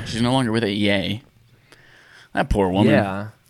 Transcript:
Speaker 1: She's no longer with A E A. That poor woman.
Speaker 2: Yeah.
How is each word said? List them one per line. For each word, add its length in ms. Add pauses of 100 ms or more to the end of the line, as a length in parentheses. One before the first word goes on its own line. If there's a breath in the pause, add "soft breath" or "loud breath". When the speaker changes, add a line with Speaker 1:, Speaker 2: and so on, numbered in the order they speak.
Speaker 1:
She's 160
no 100
longer 220
with 100
A 80
E 180
A. 320 (1120 loud breath)
That 160
poor 200
woman. 240
Speaker 2:
Yeah. 360 (200)